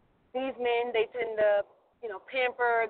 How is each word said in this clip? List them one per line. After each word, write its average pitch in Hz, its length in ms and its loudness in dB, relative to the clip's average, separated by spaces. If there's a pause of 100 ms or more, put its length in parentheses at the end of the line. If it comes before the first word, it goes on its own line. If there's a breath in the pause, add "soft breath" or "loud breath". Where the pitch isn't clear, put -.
(380)
these 269 240 -4
men, 240 320 0
they 226 160 0
tend 226 320 -4
to, 208 240 4 (400)
you 214 80 -10
know, 190 160 -14
pamper 240 600 0